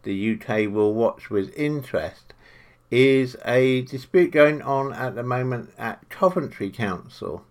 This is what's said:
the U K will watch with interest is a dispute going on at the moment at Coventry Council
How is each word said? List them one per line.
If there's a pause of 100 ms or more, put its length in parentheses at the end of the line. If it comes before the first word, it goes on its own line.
the
U
K
will
watch
with
interest (560)
is (100)
a
dispute
going
on
at
the
moment
at
Coventry
Council